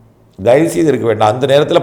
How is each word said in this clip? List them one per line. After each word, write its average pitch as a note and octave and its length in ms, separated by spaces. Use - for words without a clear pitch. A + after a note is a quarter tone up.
தயவு C#3+ 260
செய்து E3 180
இருக்க B2 180
வேண்டாம். G#2+ 240
அந்த C3 300
நேரத்துல D#3+ 240